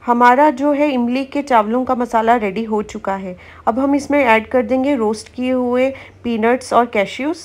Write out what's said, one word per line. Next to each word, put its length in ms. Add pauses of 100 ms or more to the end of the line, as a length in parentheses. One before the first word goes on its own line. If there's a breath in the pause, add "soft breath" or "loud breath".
हमारा 440
जो 240
है 180
इमली 340
के 160
चावलों 440
का 100
मसाला 400
रेडी 280
हो 200
चुका 320
है। 200 (320 loud breath)
अब 120
हम 160
इसमें 240
ऐड 300
कर 120
देंगे 340
रोस्ट 380
किए 180
हुए 380 (340 loud breath)
पीनट्स 500
और 120
कैश्यूज। 600